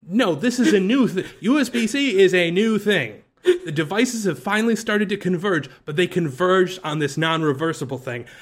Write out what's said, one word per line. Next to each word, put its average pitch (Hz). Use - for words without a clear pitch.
No, 185
this 233
is 214
a 202
new 220
thing. 175
<laughs> -
U 262
S 254
B 233
C 262
is 185
a 175
new 214
thing. 170
The 160
devices 208
have 165
finally 214
started 214
to 208
converge, 180
but 147
they 180
converged 180
on 156
this 143
non-reversible 156
thing, 120